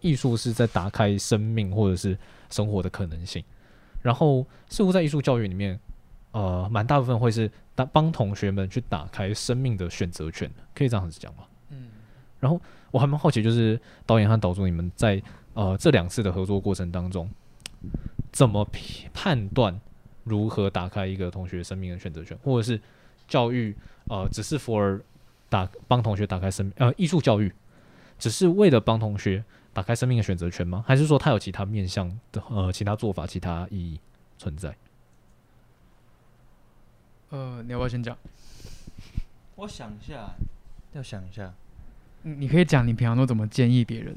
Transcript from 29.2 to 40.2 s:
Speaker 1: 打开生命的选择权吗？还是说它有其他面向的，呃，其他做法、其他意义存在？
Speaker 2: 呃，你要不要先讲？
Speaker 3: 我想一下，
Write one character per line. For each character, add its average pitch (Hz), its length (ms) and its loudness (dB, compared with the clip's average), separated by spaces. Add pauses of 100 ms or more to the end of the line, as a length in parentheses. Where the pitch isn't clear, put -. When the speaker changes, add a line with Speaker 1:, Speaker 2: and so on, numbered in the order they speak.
Speaker 1:
打 - 100 -2
开 117 140 0
生 127 100 0
命 127 120 4
的 107 40 4
选 95 140 0
择 85 140 -2
权 - 140 -4
吗？ 90 220 -4
还 135 80 6
是 147 120 6
说 147 120 6
它 156 120 2
有 107 80 4
其 - 120 -6
他 98 140 -6
面 98 240 -2
向 92 180 -2 (240)
的， - 200 -8
呃， 92 200 0
其 104 140 -4
他 104 100 0
做 107 160 -2
法、 82 160 -4
其 92 140 -8
他 87 300 -4
意 101 80 -6
义 85 200 -8 (380)
存 78 180 -10
在？ 76 220 -10 (2500)
Speaker 2:
呃， 127 320 -10
你 120 100 -12
要 123 60 -6
不 123 40 -2
要 123 60 -2
先 120 140 -4
讲？ 117 140 -10 (1400)
Speaker 3:
我 202 100 -14
想 117 240 -14
一 104 160 -16
下， 117 240 -12 (600)